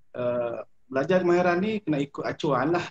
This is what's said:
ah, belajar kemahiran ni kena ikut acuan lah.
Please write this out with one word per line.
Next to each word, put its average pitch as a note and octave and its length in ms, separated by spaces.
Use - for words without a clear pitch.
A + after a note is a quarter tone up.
ah, A#2+ 480
belajar D3+ 320
kemahiran F3 400
ni G#3+ 240
kena D3 160
ikut - 240
acuan C#3 480
lah. F3 180